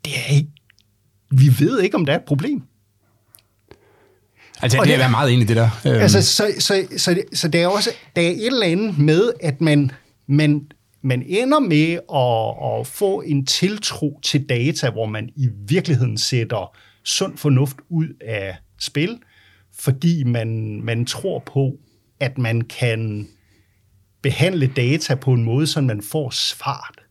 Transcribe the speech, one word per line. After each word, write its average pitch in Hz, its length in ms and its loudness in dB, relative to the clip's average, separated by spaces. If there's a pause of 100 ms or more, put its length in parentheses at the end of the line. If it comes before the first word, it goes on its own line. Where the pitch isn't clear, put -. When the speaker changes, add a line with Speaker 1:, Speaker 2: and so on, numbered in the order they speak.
Speaker 1:
det 147 80 -8 (160)
er 143 60 2
ikke, 147 160 2 (800)
vi 135 180 8 (100)
ved 202 240 2
ikke, 190 140 0
om 180 100 2
der 139 60 2
er 170 60 2
et - 60 -6
problem. 180 380 -2 (2000)
Speaker 2:
Altså, 123 160 2
Speaker 1:
Og 220 60 4
Speaker 2:
det 151 60 6
Speaker 1:
det 147 80 4
Speaker 2:
er 131 60 4
jeg 127 60 4
meget 123 220 4
enig 123 120 4
i, - 20 2
det 110 100 2
der. 117 120 4 (180)
Øhm. 127 140 4
Speaker 1:
Altså, 101 220 6
så, 208 360 2
så, 196 280 0 (100)
så 180 180 0
det, 185 100 -2 (140)
så 170 100 -2
det 170 140 2
er 175 40 2
også, 202 240 0 (260)
der 175 60 2
er 170 80 2
et 214 160 -4
eller 240 200 0
andet 180 320 0
med, 160 320 4 (120)
at 147 180 -4
man, 147 300 4 (380)
man, 147 380 2 (360)
man 127 240 0
ender 247 320 0
med 165 340 2 (220)
at, 117 680 0
at 123 60 -8
få 202 400 -2
en 139 200 0
tiltro 185 760 -4
til 135 260 -2
data, 127 420 0
hvor 107 160 -4
man 107 300 -8
i 131 120 0 (200)
virkeligheden 131 500 0
sætter 113 580 -4 (280)
sund - 340 -4
fornuft 139 380 2 (140)
ud 160 180 -2 (120)
af 98 360 -8 (240)
spil, 196 380 -4 (600)
fordi 147 460 0
man, 113 600 -4
man 117 220 -2
tror 165 360 -6 (100)
på, 135 200 0 (480)
at 135 180 -4
man 117 220 0 (200)
kan 110 460 -2 (960)
behandle 156 440 0
data 135 480 0
på 131 180 0
en 117 120 2
måde, 131 220 0
så 147 140 -2
man 110 220 -2 (100)
får 143 180 -4
svaret. - 680 -8 (140)